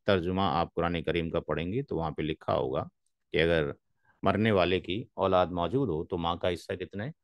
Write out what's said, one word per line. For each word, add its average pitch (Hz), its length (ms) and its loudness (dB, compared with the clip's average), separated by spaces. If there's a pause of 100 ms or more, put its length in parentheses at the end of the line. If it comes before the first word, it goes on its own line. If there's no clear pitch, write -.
तर्जुमा 92 440 2
आप 82 240 0
कुरान 85 280 0
करीम 82 280 -2
का 82 100 0
पढ़ेंगे 85 420 -4
तो 90 140 -6
वहाँ 80 160 -2
पे 80 100 -6
लिखा 78 300 -2
होगा 67 360 -2 (460)
कि - 40 2
अगर 80 360 2 (480)
मरने 98 300 2
वाले 90 280 4
की 98 240 -6 (120)
औलाद 92 360 4
मौजूद 90 360 0
हो 80 160 -2
तो 92 120 -6
माँ 85 220 -2
का 92 100 -2
हिस्सा 90 280 -6
कितना 98 280 -8
है? 156 80 -10 (120)